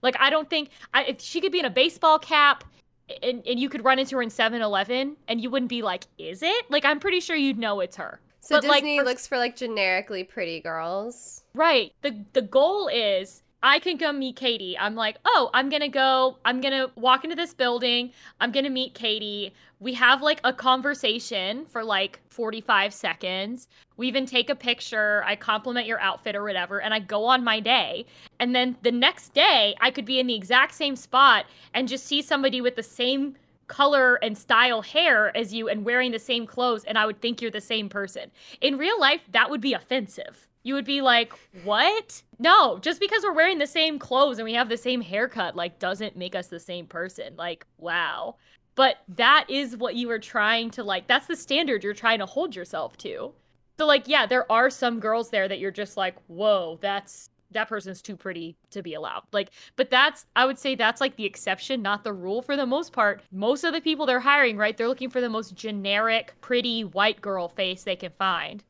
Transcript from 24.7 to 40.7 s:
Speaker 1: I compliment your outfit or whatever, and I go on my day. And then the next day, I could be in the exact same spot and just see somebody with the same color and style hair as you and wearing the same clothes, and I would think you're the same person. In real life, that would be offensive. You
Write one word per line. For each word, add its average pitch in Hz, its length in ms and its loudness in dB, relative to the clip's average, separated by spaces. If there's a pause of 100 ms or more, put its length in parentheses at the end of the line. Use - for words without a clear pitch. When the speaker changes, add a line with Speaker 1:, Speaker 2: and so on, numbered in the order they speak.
Speaker 1:
I 208 100 -2
compliment 220 520 -4
your 226 120 -4
outfit 202 360 -4
or 202 80 -6
whatever, 190 380 -4
and 214 120 -2
I 220 60 0
go 208 260 -2
on 254 180 4
my 220 160 0
day. 220 460 0 (340)
And 247 160 0
then 247 280 0
the 233 80 2
next 240 420 0
day, 277 480 4
I 254 100 4
could 262 140 -6
be 262 140 0
in 254 80 0
the 247 80 -2
exact 247 400 2
same 285 200 -4
spot 254 500 4 (280)
and 247 140 0
just 262 180 -6
see 294 160 0
somebody 269 400 0
with 247 140 -2
the 226 80 -8
same 269 520 -2 (320)
color 277 480 4
and 214 220 -2
style 233 440 4
hair 247 540 2
as 214 180 -4
you 226 160 -4
and 208 160 -2
wearing 247 260 2
the 226 80 -6
same 233 260 -4
clothes, 240 380 -2
and 220 140 -2
I 214 80 4
would 214 160 -4
think 233 200 -4
you're 233 100 -4
the 214 100 -8
same 214 280 -4
person. 196 420 -8 (300)
In 277 160 2
real 370 220 0
life, 294 220 4 (100)
that 233 180 4
would 277 120 -4
be 262 120 -2
offensive. - 720 -8 (160)
You 254 100 -6